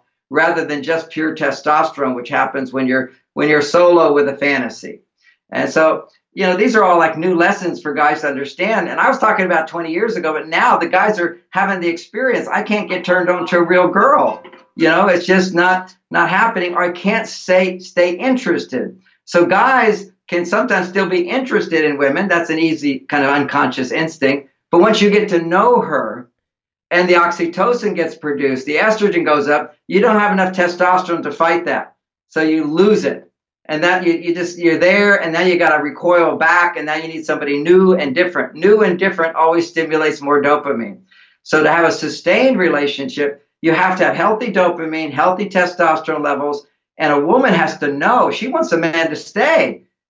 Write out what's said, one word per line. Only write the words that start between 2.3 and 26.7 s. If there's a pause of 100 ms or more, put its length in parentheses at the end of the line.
when
you're, (200)
when
you're
solo
with
a
fantasy. (500)
And
so, (260)
you
know,
these
are
all,
like,
new
lessons
for
guys
to
understand.
And
I
was
talking
about
twenty
years
ago,
but
now
the
guys
are (100)
having
the
experience.
I
can't
get
turned
on
to
a
real
girl. (320)
You
know,
it's
just
not, (140)
not
happening,
or
I
can't
stay,
stay
interested. (240)
So
guys (160)
can
sometimes
still
be
interested
in
women.
That's
an
easy
kind
of
unconscious
instinct. (200)
But
once
you
get
to
know
her (600)